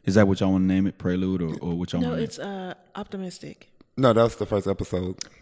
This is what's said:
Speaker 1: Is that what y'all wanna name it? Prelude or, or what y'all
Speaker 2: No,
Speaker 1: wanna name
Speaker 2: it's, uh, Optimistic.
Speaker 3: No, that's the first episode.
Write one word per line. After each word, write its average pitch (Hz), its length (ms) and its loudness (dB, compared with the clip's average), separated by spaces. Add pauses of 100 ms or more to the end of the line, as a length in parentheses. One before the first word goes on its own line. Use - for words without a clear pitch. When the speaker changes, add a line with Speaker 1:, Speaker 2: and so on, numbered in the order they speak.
Speaker 1:
Is 95 80 0
that 104 120 8
what 98 140 0
y'all 95 120 2
wanna 92 120 4
name 95 220 2
it? - 100 -4
Prelude 92 460 -2
or, 80 180 -4
or 85 140 -4
what 87 180 -6
y'all 87 80 -2
Speaker 2:
No, 82 80 0
Speaker 1:
wanna 82 120 -4
name 113 40 -2
Speaker 2:
it's, - 140 -10
uh, 190 340 -10 (240)
Optimistic. 190 720 -12 (300)
Speaker 3:
No, 131 160 6
that's 113 220 4
the 104 100 -4
first 101 200 0
episode. 92 500 -4 (260)